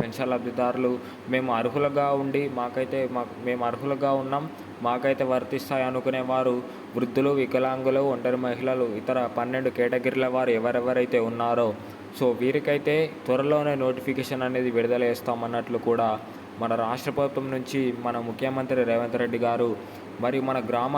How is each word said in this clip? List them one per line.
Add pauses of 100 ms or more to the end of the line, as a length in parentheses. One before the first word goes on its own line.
పెన్షన్
లబ్ధిదారులు (400)
మేము
అర్హులుగా (140)
ఉండి (180)
మాకైతే (160)
మాకు, (120)
మేము
అర్హులుగా (100)
ఉన్నాం, (440)
మాకైతే (100)
వర్తిస్తాయి
అనుకునే
వారు (400)
వృద్ధులు, (120)
వికలాంగులు, (120)
ఒంటరి (100)
మహిళలు, (140)
ఇతర (180)
పన్నెండు
కేటగిరీల (100)
వారు
ఎవరెవరైతే (100)
ఉన్నారో, (500)
so, (160)
వీరికైతే (280)
త్వరలోనే (120)
నోటిఫికేషన్
అనేది
విడుదల
చేస్తామన్నట్లు
కూడా (520)
మన (100)
రాష్ట్ర
ప్రభుత్వం
నుంచి (240)
మన (100)
ముఖ్యమంత్రి
రేవంత్
రెడ్డి
గారు (540)
మరియు
మన (120)
గ్రామ